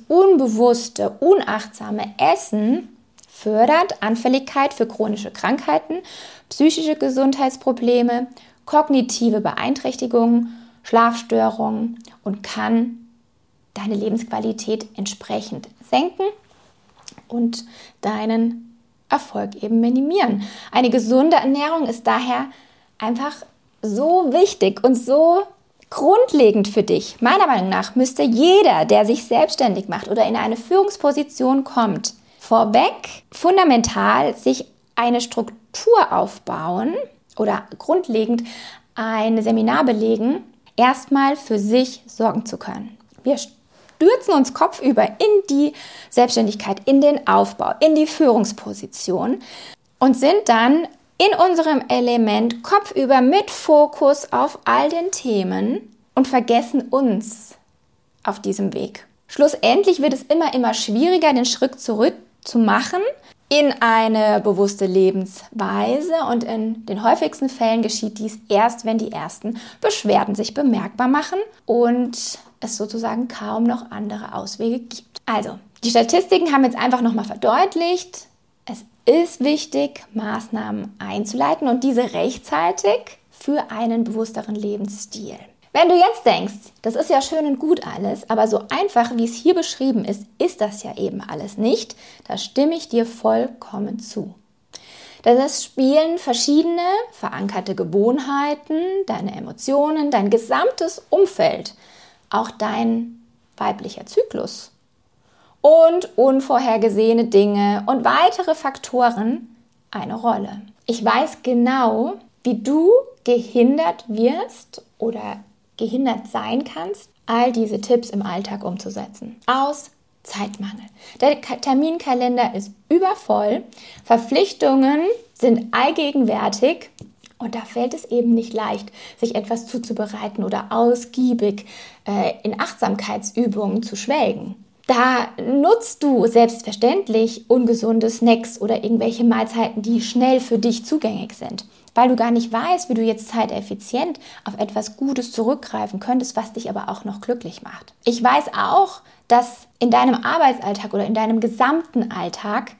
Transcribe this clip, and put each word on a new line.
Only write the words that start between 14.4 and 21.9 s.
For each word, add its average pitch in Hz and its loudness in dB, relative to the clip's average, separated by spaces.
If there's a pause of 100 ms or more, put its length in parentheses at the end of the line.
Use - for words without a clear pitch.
entsprechend - -10 (200)
senken. 339 -2 (1040)
Und 233 -4 (360)
deinen 220 -4 (300)
Erfolg 208 -6
eben 226 0
minimieren. 254 0 (300)
Eine 254 2
gesunde 254 4
Ernährung 294 0
ist 226 -8